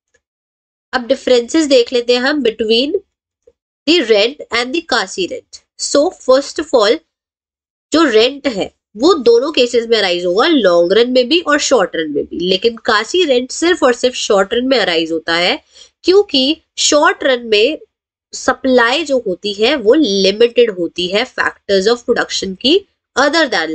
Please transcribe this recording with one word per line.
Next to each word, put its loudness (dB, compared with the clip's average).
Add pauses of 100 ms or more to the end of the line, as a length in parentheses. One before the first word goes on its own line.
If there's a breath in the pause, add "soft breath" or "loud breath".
(920)
अब -6
differences 0
देख 2
लेते 0
हैं 0
हम -2
between 0 (880)
the 4 (100)
rent 0 (140)
and -6
the -4
काशी -4
रेंट। -16 (200)
So, 0 (220)
first -4
of -12
all, 2 (920)
जो 2
rent 0
है -6 (240)
वो 2
दोनों 2
cases 0
में 0
arise -2
होगा, 2
long 2
run 2
में 2
भी 2
और 0
short 0
run -6
में -4
भी, -10
लेकिन -2
काशी 0
rent -2
सिर्फ -2
और 2
सिर्फ -2
short -2
run -2
में 2
arise -2
होता -4
है, 0 (440 soft breath)
क्योंकि 2 (160)
short 2
run -2
में 2 (560)
supply 0
जो -2 (100)
होती -6
है 0
वो 2
limited 2
होती -6
है -2
factors -4
of -2
production -4
की 2 (420)
other 0
than -4